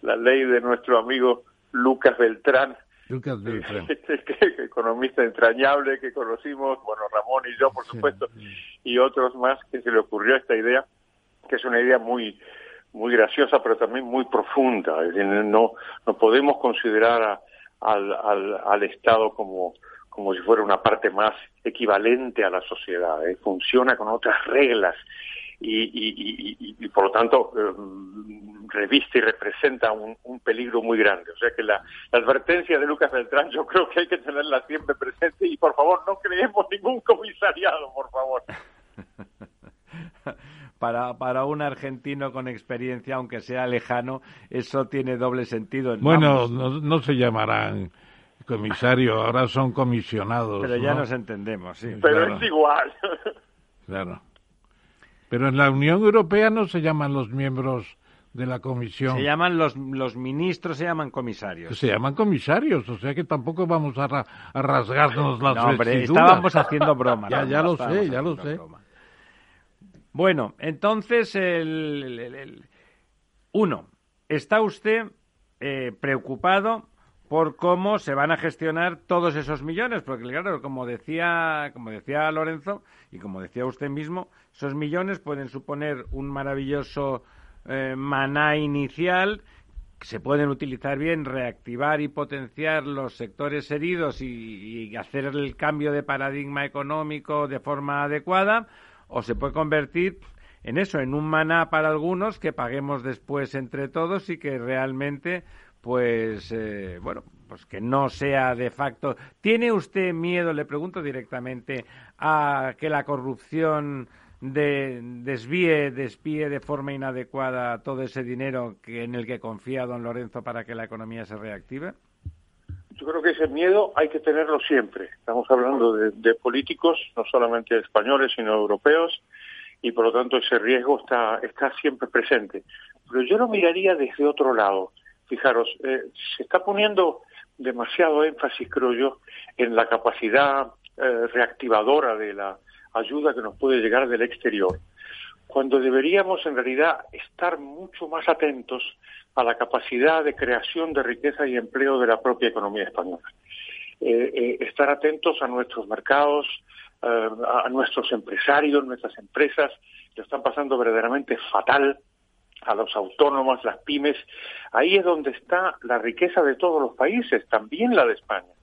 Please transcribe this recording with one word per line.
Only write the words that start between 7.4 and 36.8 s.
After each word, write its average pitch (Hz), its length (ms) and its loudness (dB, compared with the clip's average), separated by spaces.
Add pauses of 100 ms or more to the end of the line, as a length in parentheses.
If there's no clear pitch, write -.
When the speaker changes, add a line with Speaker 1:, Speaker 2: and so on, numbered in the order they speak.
Speaker 1:
y 113 60 -16
yo, 135 120 6
por 127 120 -10
Speaker 2:
Sí, - 80 -16
Speaker 1:
supuesto, 123 360 -4 (100)
Speaker 2:
sí. 107 100 -20 (380)
Speaker 1:
y 123 120 0
otros 127 380 2
más, 131 240 0 (120)
que 127 100 -6
se 120 100 -2
le 113 80 6
ocurrió 107 380 2
esta 127 180 0
idea, 123 300 2 (640)
que 131 80 0
es - 80 -6
una 120 160 2
idea 127 180 6
muy, 113 400 -6 (540)
muy 113 180 -4
graciosa, 123 500 4
pero 113 140 4
también 120 300 -2
muy 123 200 0
profunda. 107 760 2
Es 85 100 0
decir, 98 120 2
no, 107 480 4 (340)
no 113 100 2
podemos 139 420 6
considerar 117 640 2
a, 104 180 -2 (400)
al, 101 320 0
al, 101 520 0
al 101 180 4
Estado 110 500 2
como, 95 400 -6 (340)
como 98 260 -4
si 90 100 -4
fuera 110 200 6
una 101 180 2
parte 107 280 2
más 104 240 2 (320)
equivalente 117 800 2
a 92 40 2
la 90 120 -2
sociedad, 87 680 -4
¿eh? 92 160 -2
Funciona 123 540 2
con 107 100 -6
otras 113 380 0
reglas 117 500 2 (640)
y, 110 240 0
y, 110 340 -6
y, 107 420 -10
y, 104 160 -14 (100)
y, - 40 -10
por 98 160 4
lo 98 60 2
tanto, 117 440 4
eh, 107 160 0 (1000)
reviste 104 500 2
y - 20 2
representa 110 720 0
un, 110 320 -8
un 123 160 -14
peligro 117 420 -2
muy 117 160 0
grande. 98 340 2
O 85 60 -20
sea 117 180 0
que 120 60 -4
la, 107 220 0 (280)
la 123 80 4
advertencia 139 600 2
de 143 80 0
Lucas 147 240 2
Beltrán 135 400 0
yo 151 160 -4
creo 185 220 4
que - 100 0
hay 175 80 0
que 175 100 0
tenerla 147 480 -2
siempre 147 300 -4
presente 156 520 -2
y, 170 100 -2
por 151 180 4
favor, 175 320 4
no 196 100 -2
creemos 202 540 0
ningún 208 300 -2